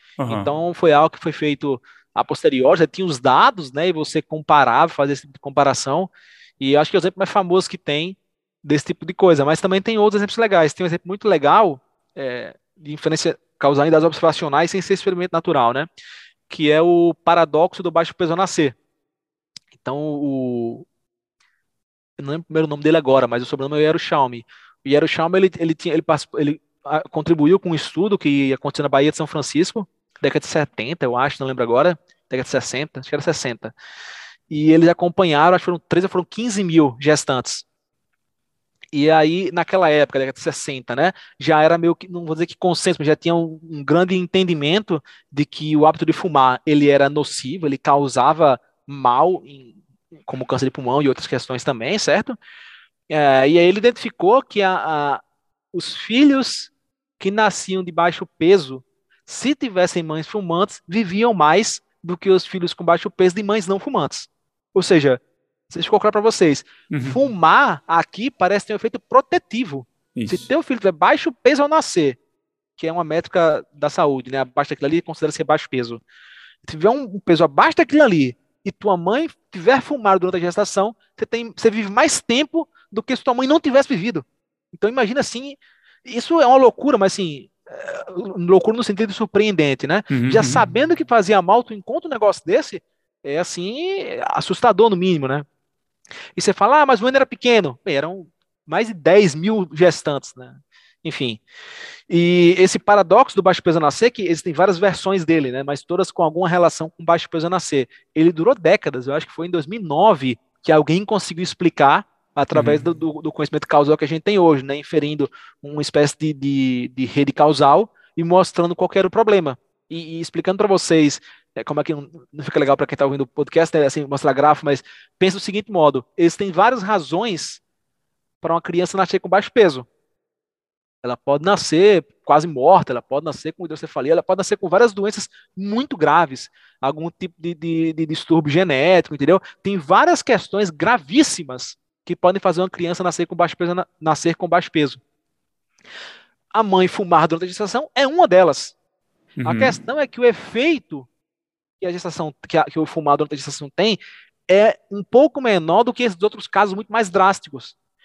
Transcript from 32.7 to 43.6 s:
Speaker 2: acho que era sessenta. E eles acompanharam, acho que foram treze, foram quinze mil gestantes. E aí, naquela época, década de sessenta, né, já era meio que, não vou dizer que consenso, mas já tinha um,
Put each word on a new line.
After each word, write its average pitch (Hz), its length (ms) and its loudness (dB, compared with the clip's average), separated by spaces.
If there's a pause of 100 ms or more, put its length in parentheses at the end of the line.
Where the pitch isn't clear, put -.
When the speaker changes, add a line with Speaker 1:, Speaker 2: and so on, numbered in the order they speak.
Speaker 2:
acho 131 80 -18
que - 80 -6
era 143 60 -4
sessenta. 131 520 -6 (760)
E 151 220 0
eles 165 180 8
acompanharam, 175 680 2
acho 175 60 0
que 180 100 -4
foram 170 80 -6
treze, 180 300 -2
foram 180 160 -4
quinze 214 360 -6
mil 160 380 2
gestantes. 139 640 -2 (1300)
E 147 180 2
aí, 160 440 2
naquela 175 360 0
época, 147 300 2
década 131 160 -4
de - 80 -20
sessenta, 135 520 -8
né, 165 180 0 (260)
já 151 220 2
era 160 160 4
meio 170 180 0
que, 185 140 -20
não 175 160 -10
vou 160 100 -6
dizer 165 120 -4
que - 100 -18
consenso, 180 420 -2
mas 143 80 -4
já 151 80 2
tinha 170 200 -2
um, 160 280 -4